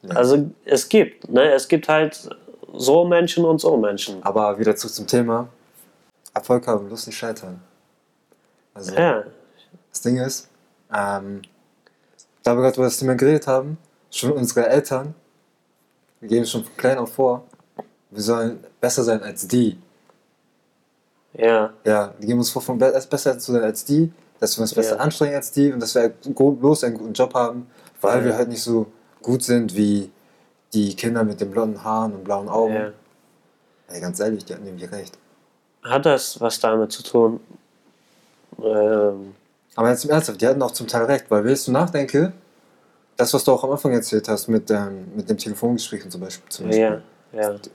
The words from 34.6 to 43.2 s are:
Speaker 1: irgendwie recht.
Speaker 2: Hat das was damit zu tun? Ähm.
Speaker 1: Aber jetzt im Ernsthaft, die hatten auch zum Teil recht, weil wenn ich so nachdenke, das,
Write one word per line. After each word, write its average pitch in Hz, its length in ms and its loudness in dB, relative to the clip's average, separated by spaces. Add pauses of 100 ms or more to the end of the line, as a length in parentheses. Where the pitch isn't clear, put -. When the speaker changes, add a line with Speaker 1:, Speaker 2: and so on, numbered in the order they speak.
Speaker 1:
irgendwie 90 200 -16
recht. 92 320 -14 (640)
Speaker 2:
Hat 135 220 0
das 139 360 2
was 117 180 -2
damit 110 320 2
zu - 120 -12
tun? 113 360 2 (1200)
Ähm. 104 720 0 (400)
Speaker 1:
Aber 113 140 2
jetzt 123 160 0
im 147 60 0
Ernsthaft, 151 300 0
die 117 60 4
hatten 139 140 2
auch 123 100 0
zum 117 160 -10
Teil 117 180 0
recht, 139 240 0
weil 104 160 4
wenn 127 80 4
ich 135 80 0
so 127 100 -4
nachdenke, 147 600 0 (840)
das, 120 180 0